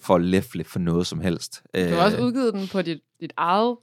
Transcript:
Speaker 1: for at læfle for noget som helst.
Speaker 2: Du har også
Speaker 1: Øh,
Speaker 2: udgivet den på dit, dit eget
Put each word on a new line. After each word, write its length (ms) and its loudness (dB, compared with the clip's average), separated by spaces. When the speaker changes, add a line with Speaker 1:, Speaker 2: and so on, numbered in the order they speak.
Speaker 1:
for 120 2
at 80 6
læfle 420 0
for 140 -8
noget 280 0
som 140 -6
helst. 420 -4
Speaker 2:
Du 60 0
har 240 2
også 120 2
Speaker 1:
Øh, 80 -2
Speaker 2:
udgivet 300 0
den 180 -6
på 100 -2
dit, 180 -6
dit 160 -12
eget 460 2